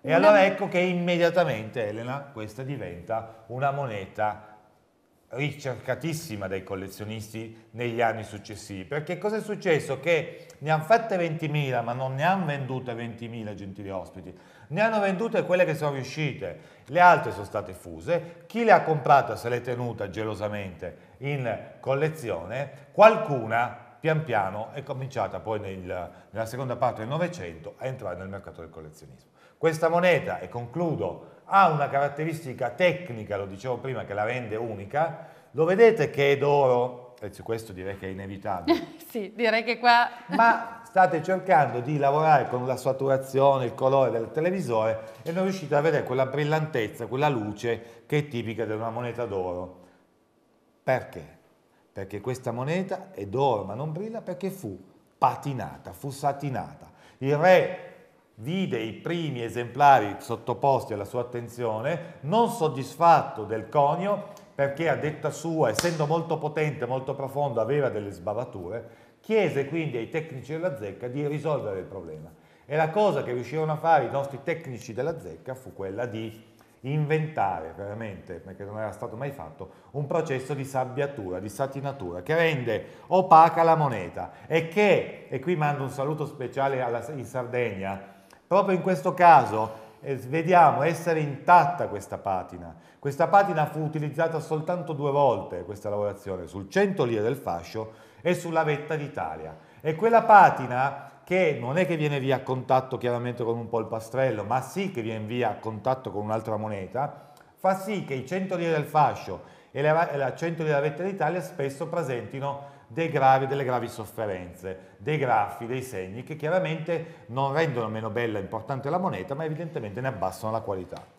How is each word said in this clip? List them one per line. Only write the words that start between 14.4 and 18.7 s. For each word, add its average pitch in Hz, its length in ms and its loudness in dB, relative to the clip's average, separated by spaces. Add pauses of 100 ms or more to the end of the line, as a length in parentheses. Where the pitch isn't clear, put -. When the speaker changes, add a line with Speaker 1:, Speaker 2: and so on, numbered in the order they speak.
Speaker 1:
Ne 165 120 -4
hanno 220 200 2
vendute 196 440 0
quelle 180 200 4
che 156 100 0
sono 147 200 -2
riuscite, 123 640 -6 (280)
le 151 140 0
altre 143 320 8
sono 98 120 -8
state 98 280 -6
fuse. 87 720 -8
Chi 233 180 -4
le 214 80 10